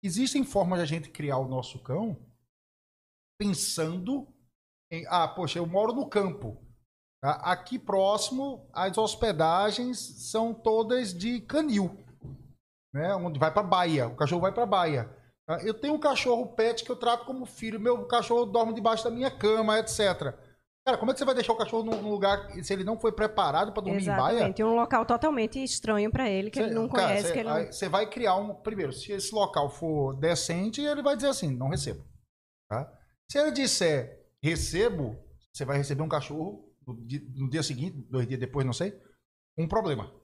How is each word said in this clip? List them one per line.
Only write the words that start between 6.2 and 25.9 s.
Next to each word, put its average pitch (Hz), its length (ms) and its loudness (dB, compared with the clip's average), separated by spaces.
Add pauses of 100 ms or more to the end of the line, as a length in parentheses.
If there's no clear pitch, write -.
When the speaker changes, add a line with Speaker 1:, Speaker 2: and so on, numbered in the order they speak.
Speaker 1:
tá? 139 100 2
Aqui 180 460 -2
próximo, 214 960 0
as 185 260 0
hospedagens 208 1000 2 (320)
são 226 240 0
todas 226 600 2
de 220 260 -4
canil, 247 560 0 (960)
né? 165 200 -2
Onde 175 240 -4
vai 156 140 2
pra 208 100 2
baia, 170 460 4
o 117 80 -10
cachorro 165 260 2
vai 190 100 2
pra 240 140 2
baia, 170 380 2 (420)
tá? 165 160 -2
Eu 214 120 -2
tenho 285 200 -2
um 302 60 -2
cachorro 247 540 2
pet 226 300 0
que - 60 -10
eu 247 60 -4
trato 233 280 0
como 262 220 -8
filho, 220 340 -8
meu 247 260 0
cachorro 240 400 2
dorme 226 280 2
debaixo 220 300 0
da 240 60 0
minha 247 200 -2
cama, 220 480 2
et 226 100 -2
cetera." 175 580 -2 (400)
Cara, 254 100 4
como 226 140 0
é - 40 2
que - 40 -6
você 277 80 0
vai 262 80 4
deixar 240 180 2
o 220 40 4
cachorro 226 260 0
num, 220 180 -2
num 208 100 -4
lugar 202 400 2 (140)
se - 80 -2
ele 190 100 -2
não 220 160 -2
foi 220 140 2
preparado 208 640 2
pra 214 80 -2
dormir 190 200 -2
em 180 40 -2
baia? 190 300 2
Speaker 2:
Exatamente, 214 280 2
um 226 100 4
local 233 300 4
totalmente 247 580 2
estranho 214 480 0